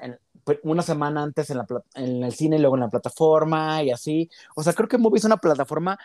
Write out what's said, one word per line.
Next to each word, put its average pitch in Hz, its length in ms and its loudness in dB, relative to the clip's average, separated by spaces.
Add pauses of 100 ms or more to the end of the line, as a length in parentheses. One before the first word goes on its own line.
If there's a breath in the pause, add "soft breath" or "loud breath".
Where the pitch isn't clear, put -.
en, 123 160 -14 (260)
pues, 143 180 0
una 160 200 0
semana 147 400 -2
antes 147 260 -4
en 143 80 -6
la 120 80 -6
pla-, 120 180 -8 (120)
en 127 280 -4
el 123 120 -4
cine 156 220 0
y - 40 4
luego 135 160 4
en 127 60 0
la 117 80 -2
plataforma 156 920 0
y 135 80 0
así. 156 380 -4 (260 loud breath)
O 156 80 -6
sea, 170 120 2
creo 220 120 0
que 247 120 0
Movie 226 200 4
es 202 60 0
una 214 140 4
plataforma, 160 680 -2